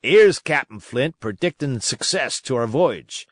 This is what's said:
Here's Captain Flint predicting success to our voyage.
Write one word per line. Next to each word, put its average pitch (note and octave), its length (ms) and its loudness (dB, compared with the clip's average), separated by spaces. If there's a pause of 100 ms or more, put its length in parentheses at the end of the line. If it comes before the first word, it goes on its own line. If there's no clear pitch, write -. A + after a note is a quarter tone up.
Here's G3 360 6
Captain C3+ 420 -4
Flint C3+ 400 -4
predicting B2+ 600 -4
success - 600 -4
to C3 140 -4
our A#2 100 0
voyage. A2+ 640 -2